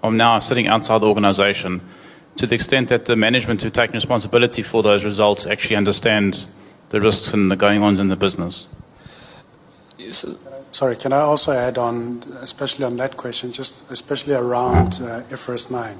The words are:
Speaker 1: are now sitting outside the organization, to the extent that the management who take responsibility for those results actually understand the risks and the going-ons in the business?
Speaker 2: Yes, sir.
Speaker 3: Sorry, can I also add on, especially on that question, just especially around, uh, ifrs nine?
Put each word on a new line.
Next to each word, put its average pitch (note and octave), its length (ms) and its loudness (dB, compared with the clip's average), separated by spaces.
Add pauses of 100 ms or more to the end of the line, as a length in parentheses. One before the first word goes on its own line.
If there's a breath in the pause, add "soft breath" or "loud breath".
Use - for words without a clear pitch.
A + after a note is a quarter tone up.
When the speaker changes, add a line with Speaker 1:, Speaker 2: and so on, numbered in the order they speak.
Speaker 1:
are A2 80 0
now A2+ 300 4
sitting A#2+ 260 2
outside A2 320 4
the G#2+ 80 4
organization, G2 720 2 (560 loud breath)
to B2 100 -2
the A#2+ 80 0
extent B2+ 340 0
that A#2+ 180 0
the A#2+ 100 2
management A2+ 460 0
who A2 80 -4
take A#2 220 0
responsibility A#2 680 0
for A2+ 200 0
those G2+ 220 4
results G#2 420 2
actually G#2+ 300 -2
understand G2+ 680 0 (440 loud breath)
the G#2+ 100 0
risks G#2 320 2
and G2+ 180 2
the F#2+ 60 0
going-ons G2+ 420 4
in G2 100 0
the F#2 80 0
business? F2+ 500 -4 (1300 loud breath)
Speaker 2:
Yes, - 200 -6
sir. - 180 -8 (340)
Speaker 3:
Sorry, B2 260 0
can C3+ 160 -4
I C#3 80 4
also D3+ 320 2
add B2 260 -2
on, A#2+ 440 -4 (180)
especially C3+ 440 -6
on A#2+ 120 -4
that C3+ 200 -4
question, B2 360 -6
just - 380 -8
especially C#3 440 -2
around, B2 600 2
uh, A#2+ 360 -8
ifrs B2 400 -6
nine? A2+ 300 -8